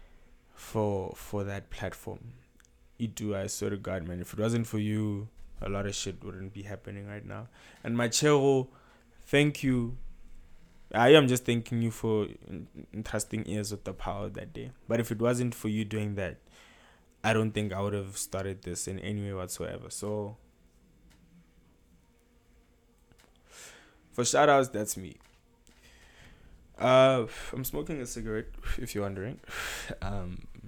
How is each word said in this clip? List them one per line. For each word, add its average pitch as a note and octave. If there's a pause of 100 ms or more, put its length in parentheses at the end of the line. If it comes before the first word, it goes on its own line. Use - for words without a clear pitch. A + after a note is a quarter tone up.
(560)
for, G2+
for -
that G2
platform. - (680)
It A2
do, G#2
I G2
swear G#2
to G2+
God, F#2
man. F2
If F2
it -
wasn't A#2
for A2
you, G#2+ (340)
a -
lot G2
of G2+
shit F2+
wouldn't F#2+
be G2+
happening G2+
right G#2
now. G2+ (340)
And A#2
Machero, C3+ (560)
thank D3
you. B2 (960)
I A#2
am D3
just B2
thanking A#2
you A#2
for A2 (200)
en-, - (240)
entrusting -
Ears G#2
with G2+
the F#2+
power G2+
that F2+
day. A#2 (160)
But A#2
if A2+
it G#2+
wasn't B2
for -
you G#2+
doing G#2
that, F#2+ (840)
I A2
don't A2
think G#2
I G2
would G#2
have G2
started F#2+
this -
in F#2+
any G#2
way G2+
whatsoever. F2+
So, G#2 (3750)
for B2
shout C#3+
outs, C3+
that's G#2
me. F#2 (1600)
Uh, C3 (260)
I'm B2+
smoking D3
a B2
cigarette, A2+ (300)
if B2
you're G2+
wondering. G2 (600)
Um, F2+ (200)